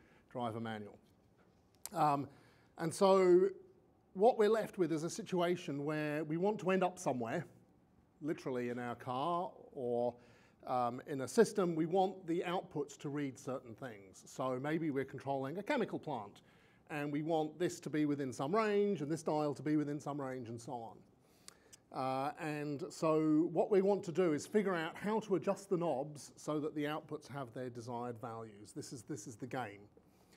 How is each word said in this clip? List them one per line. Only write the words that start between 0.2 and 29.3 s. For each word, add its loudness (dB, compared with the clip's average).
drive -4
a -4
manual. -8
Um, 2
and -2
so 8
what 6
we're 6
left 2
with 2
is 0
a -4
situation -2
where -2
we -2
want 0
to 2
end 4
up 0
somewhere, -2
literally -4
in -4
our -4
car -2
or, 0
um, 0
in -4
a -4
system, 4
we 2
want 0
the -2
outputs -4
to -8
read -6
certain -8
things. -14
So -4
maybe 0
we're 0
controlling -4
a -8
chemical -2
plant, -8
and -4
we -2
want 0
this -2
to -10
be 0
within 0
some -2
range, 2
and -4
this -2
dial 0
to -12
be 2
within 0
some -6
range, -6
and -8
so -12
on. -16
Uh, -2
and -4
so 4
what 4
we 8
want 4
to -6
do 4
is 0
figure 2
out -2
how 0
to 0
adjust -2
the 2
knobs -2
so -4
that -4
the -2
outputs -6
have -8
their -8
desired -8
values. -12
This -12
is, -12
this -10
is -14